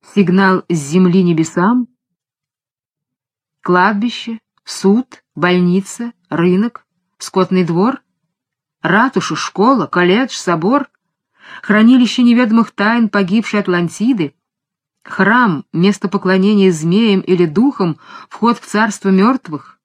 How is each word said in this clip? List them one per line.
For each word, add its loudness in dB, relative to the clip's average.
Сигнал 2
с 0
земли 2
небесам. 0
Кладбище, -2
суд, -2
больница, -2
рынок, -2
скотный -2
двор, -2
ратуша, -2
школа, 0
колледж, 0
собор, -2
хранилище 4
неведомых 2
тайн 0
погибшей -2
Атлантиды, -2
храм, 0
место 0
поклонения 2
змеям 0
или 0
духам, -2
вход -2
в -20
царство -2
мёртвых -2